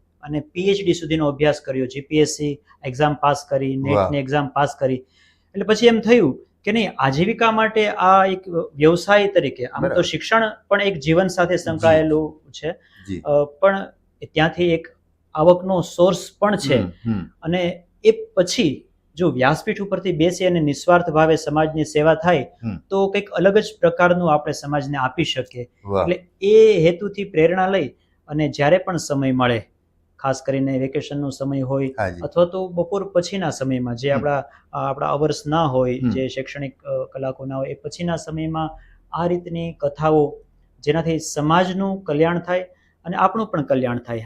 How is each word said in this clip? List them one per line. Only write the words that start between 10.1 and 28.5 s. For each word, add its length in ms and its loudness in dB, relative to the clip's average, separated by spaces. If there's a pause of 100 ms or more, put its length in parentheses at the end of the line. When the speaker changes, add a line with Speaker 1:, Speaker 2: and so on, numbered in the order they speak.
Speaker 1:
પણ 140 2
એક 180 -2
જીવન 280 2
સાથે 300 0
Speaker 2:
જી. 60 -4
Speaker 1:
સંકળાયેલું 880 2
છે. 200 -8 (360)
Speaker 2:
જી. 180 -8
Speaker 1:
અ, 180 2
પણ 440 0 (460)
ત્યાંથી 380 2
એક 160 -2 (480)
આવકનો 460 4
સોર્સ 480 0 (100)
પણ 160 2
છે. 220 0
Speaker 2:
હમ, 140 -2 (140)
હમ. 240 -4 (120)
Speaker 1:
અને 440 -4 (180)
એ 80 8
પછી 760 0 (260)
જો 140 0
વ્યાસપીઠ 520 0
ઉપરથી 300 -4
બેસી 340 0
અને 140 2
નિસ્વાર્થ 500 2
ભાવે 260 4
સમાજની 480 0
સેવા 320 2
થાય 360 0 (120)
Speaker 2:
હમ. 140 -6 (120)
Speaker 1:
તો 200 2
કંઈક 200 -4
અલગ 280 2
જ 80 2 (140)
પ્રકારનું 540 4
આપણે 200 0
સમાજને 440 -4
આપી 260 -2
શકીએ. 460 -6 (160)
Speaker 2:
વાહ. 180 0
Speaker 1:
એટલે 240 -2 (140)
એ 460 6
હેતુથી 360 -2
પ્રેરણા 440 2
લઈ 200 0 (400)
અને 220 -2
જ્યારે 280 2